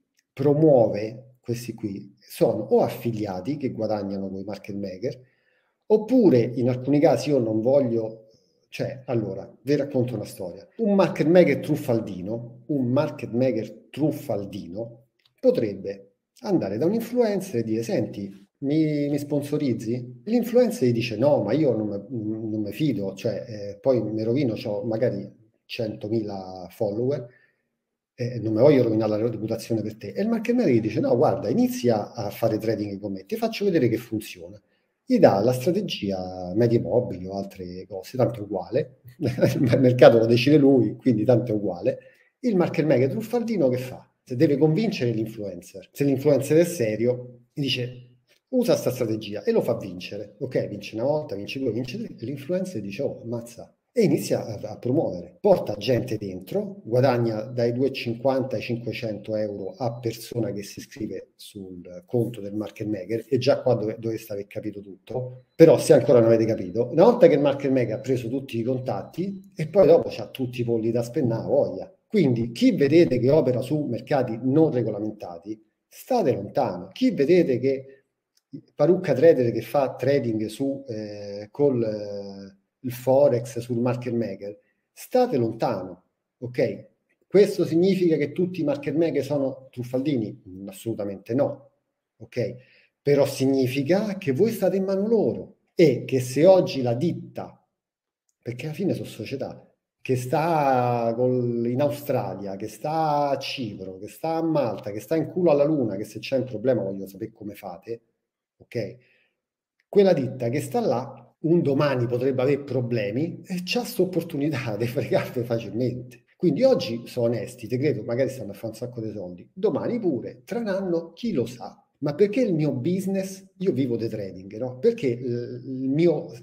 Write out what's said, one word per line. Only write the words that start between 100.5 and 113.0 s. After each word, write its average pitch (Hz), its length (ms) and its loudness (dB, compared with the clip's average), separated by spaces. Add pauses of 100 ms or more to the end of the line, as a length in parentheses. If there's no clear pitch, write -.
col-, 123 500 0
in 123 140 0
Australia, 101 720 -4
che 101 140 -8
sta 151 600 0
a 135 80 0
Cipro, 92 600 -8
che 101 100 -14
sta 160 280 -6
a 165 80 -2
Malta, 120 480 -2
che 107 100 -8
sta - 160 -2
in 151 100 -2
culo 175 240 2
alla 143 140 6
luna, 127 320 0
che 107 80 -6
se - 140 -14
c'è 135 180 -4
un 123 80 0
problema 113 380 0
voglio 98 240 -8
sapere 101 260 -12
come 107 220 -14
fate, 101 460 -14 (560)
ok? 104 380 -10 (920)
Quella 190 240 6
ditta 123 340 -2
che 135 140 -2
sta 240 180 -4
là, 131 420 -2 (180)
un 170 220 4
domani 135 460 2
potrebbe 123 340 0
avere 139 220 2
problemi 120 840 -2